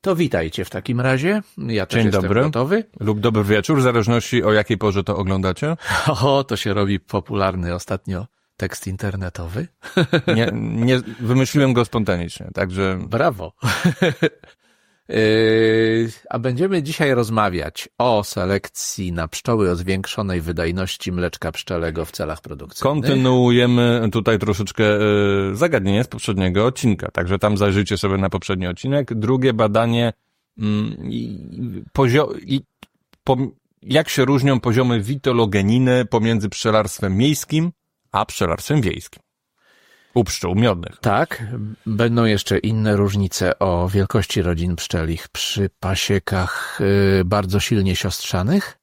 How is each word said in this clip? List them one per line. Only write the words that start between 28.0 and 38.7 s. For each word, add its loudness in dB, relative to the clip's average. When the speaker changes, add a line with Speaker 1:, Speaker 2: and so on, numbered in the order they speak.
Speaker 2:
na 0
poprzedni -4
odcinek. -4
Drugie 2
badanie, 2
mm, -2
i, -8
pozio-, 2
i, -2
pom-, 0
jak 0
się 2
różnią 2
poziomy 2
witologeniny 2
pomiędzy 0
pszczelarstwem 0
miejskim 0
a 2
pszczelarstwem -2